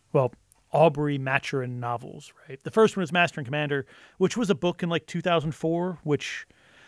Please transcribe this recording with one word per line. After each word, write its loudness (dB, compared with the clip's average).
Well, 2
Aubrey 2
Maturin -4
novels, -8
right? -18
The -10
first 4
one 0
is -6
Master 2
and -8
Commander, -2
which 2
was 0
a 4
book -2
in, -2
like, -2
two -6
thousand 2
four, -2
which -4